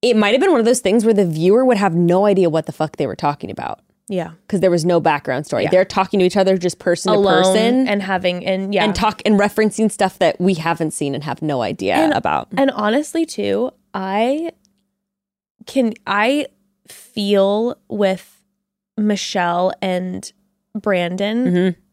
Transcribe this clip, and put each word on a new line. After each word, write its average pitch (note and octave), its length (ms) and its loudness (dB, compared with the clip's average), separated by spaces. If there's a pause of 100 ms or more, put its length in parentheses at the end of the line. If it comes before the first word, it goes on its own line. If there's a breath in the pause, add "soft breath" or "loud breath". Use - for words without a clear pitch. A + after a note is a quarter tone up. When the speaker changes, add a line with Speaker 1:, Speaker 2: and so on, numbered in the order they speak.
Speaker 1:
it A#3 160 2
might G#3 140 2
have B3+ 100 2
been F#4+ 120 2
one B3 80 4
of A3 60 2
those B3 120 2
things G#3 260 2
where A3+ 100 4
the G3 120 2
viewer F3+ 380 2
would B3 120 4
have F#3+ 200 0
no F3 280 4
idea F#3+ 240 4
what D#3 180 -2
the - 60 -10
fuck - 260 -6
they D3 100 -2
were F#2+ 80 -6
talking D3 340 -4
about. - 300 -10 (300)
Speaker 2:
Yeah. E3+ 200 -6 (160)
Speaker 1:
'Cause F#3+ 140 -2
there F#3 100 4
was E3+ 160 0
no E3+ 140 2
background C#3+ 440 -2
story. G#2 200 -2
Speaker 2:
Yeah. - 60 0
Speaker 1:
They're F#3 140 4
talking G3 360 -2
to F3+ 40 4
each F3+ 120 2
other F#3+ 200 2
just F3 220 -4
person F3 340 0
Speaker 2:
Alone F#3+ 300 4
Speaker 1:
to F#3+ 80 4
person. A#3 380 2
Speaker 2:
and G3+ 140 -2
having, F#3 440 -4
and, F#3+ 260 -4
yeah. G#3 120 2
Speaker 1:
And G#3 100 0
talk, G#3 320 -2
and G#3 120 4
referencing G#3 540 0
stuff - 280 -2
that E3+ 200 2
we F#3 140 2
haven't D#3+ 380 -4
seen C#3+ 220 -4
and C#3 100 -8
have C#3 180 -8
no D3 180 -2
idea F#2+ 360 -2
Speaker 2:
And, D#4 180 2
Speaker 1:
about. - 420 -2
Speaker 2:
and C4+ 140 0
honestly, C4+ 560 -2
too, G#3 440 -4 (220)
I A#3 600 -4 (1120)
can, A#3 260 -2 (140)
I A3+ 400 0 (420)
feel G3+ 880 -2 (120)
with G3 540 -4 (540)
Michelle F#3 760 -2 (100)
and F#3 500 -6 (420)
Brandon. G3+ 720 -2
Speaker 1:
Mm-hmm. F3+ 340 0 (120)